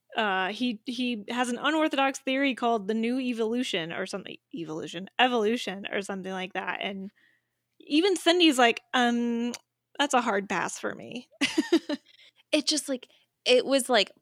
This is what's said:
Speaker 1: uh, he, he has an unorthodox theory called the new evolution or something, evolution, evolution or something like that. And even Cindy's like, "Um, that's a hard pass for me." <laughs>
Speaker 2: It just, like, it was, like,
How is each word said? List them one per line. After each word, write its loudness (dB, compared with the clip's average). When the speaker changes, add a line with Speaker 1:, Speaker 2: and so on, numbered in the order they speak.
Speaker 1:
uh, 0
he, -2
he -4
has -2
an -4
unorthodox 2
theory 0
called 0
the 0
new 0
evolution -2
or -4
something, -10
evolution, -8
evolution 2
or -2
something -8
like -6
that. -4
And -8
even 2
Cindy's 4
like, 4
"Um, 0
that's 2
a 6
hard -2
pass -4
for -6
me." -14
<laughs> 0
Speaker 2:
It 0
just, -2
like, -6
it 6
was, 2
like, 4